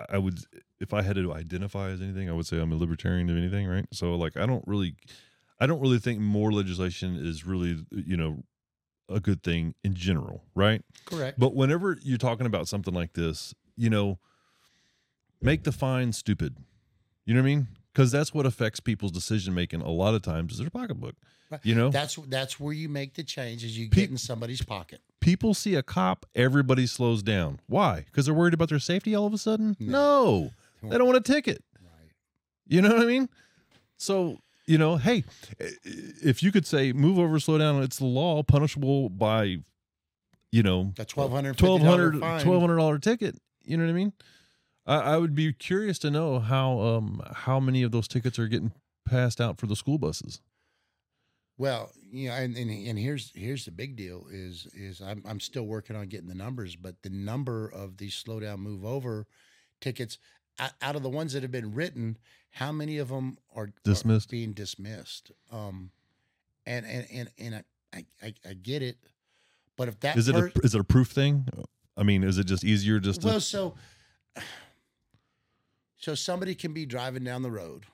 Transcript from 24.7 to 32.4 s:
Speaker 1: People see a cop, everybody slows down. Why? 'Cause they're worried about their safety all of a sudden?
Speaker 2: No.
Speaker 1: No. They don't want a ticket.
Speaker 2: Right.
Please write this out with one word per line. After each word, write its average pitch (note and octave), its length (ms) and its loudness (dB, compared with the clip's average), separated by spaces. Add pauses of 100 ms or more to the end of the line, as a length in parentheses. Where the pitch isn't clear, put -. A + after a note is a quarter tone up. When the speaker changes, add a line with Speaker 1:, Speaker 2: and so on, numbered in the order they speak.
Speaker 1:
People F#3+ 320 4
see G3 220 0
a C#3 80 2
cop, F#3 420 -2 (120)
everybody C3 500 4
slows A#2 380 0
down. F2+ 420 0
Why? A#2 460 0
'Cause C#3+ 140 2
they're D3+ 80 2
worried E3+ 200 4
about E3 140 2
their D3+ 100 0
safety G3 380 0
all G#3 100 2
of G#3 80 0
a G#3 40 -4
sudden? A3 420 0
Speaker 2:
No. B3 720 4 (280)
Speaker 1:
No. A2 100 -10
They - 60 2
don't B3 120 6
want B3+ 100 8
a B3 140 2
ticket. C#4+ 320 0 (180)
Speaker 2:
Right. - 300 -20 (560)